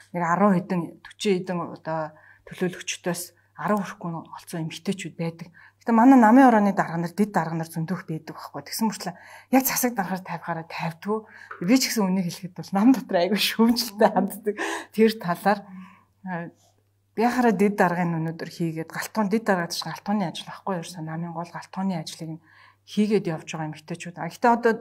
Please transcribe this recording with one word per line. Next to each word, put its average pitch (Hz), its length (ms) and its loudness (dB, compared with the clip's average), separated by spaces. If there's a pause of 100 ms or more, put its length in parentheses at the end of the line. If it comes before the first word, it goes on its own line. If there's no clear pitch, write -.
(140)
нэг 175 80 -2
арван 175 320 4
хэдэн, 175 480 -2
төртийн - 400 -2
хэдэн, 185 160 -4 (240)
одоо, 160 320 -6 (320)
төлөөлөгчдөөс - 1120 -6
арван 190 240 0
хүрхгүй - 320 -10
нь - 240 -12
олцсон 160 320 -8
эмэгтэйчүүд 190 480 -8
байдаг. 165 320 -8 (380)
Гэтэ 226 160 4
манай 269 160 10
намын 240 320 8
орооны 202 240 4
дарга 165 240 -2
нар, 170 160 -6
дэд 208 160 0
дарга 165 240 -2
нар 160 80 -4
зөндөө 165 320 -4
их - 80 -12
байдаг 156 320 -10
байхгүй. - 240 -12
Тэгсэн - 320 -4
мөртлөө - 220 -8 (420)
яг 269 80 6
засаг 247 320 -2
даргахаар 175 720 -6
тавихаараа - 0 -
тавьдгүү. 196 500 -6 (460)
Би 202 160 4
ч - 80 0
гэсэн 214 160 0
үнийг 185 240 0
хэлэхэд - 320 -10
бол 160 160 -14
нам 208 160 6
дотор 190 320 0
айгүй 190 160 0
шүүмжлэлтэй - 720 4
ханддаг. 196 440 -2 (360)
Тэр 220 240 6
талаар, 196 440 0 (680)
а, 170 240 -8 (640)
би 202 80 -2
яхаараа 240 320 4
дэд 202 240 4
даргын 170 400 2
өнөөдөр 165 320 -6
хийгээд 165 400 -6
галтуун, 208 400 -2
дэд 226 160 0
дарга 180 160 2
гэж - 160 -6
галтууны 202 480 -4
ажил - 160 -10
байхгүй - 320 -8
юу? 170 80 -6
Ерөөсөө - 240 -12
намын 165 240 -8
гол 165 240 -10
галтууны 190 400 -6
ажлыг 160 400 -10
нь - 60 -20 (420)
хийгээд 208 480 0
явж 156 160 -8
байгаа 156 240 -6
эмэгтэйчүүд. 170 480 -12
А, 160 80 -6
гэхдээ 233 240 2
одоо 233 280 4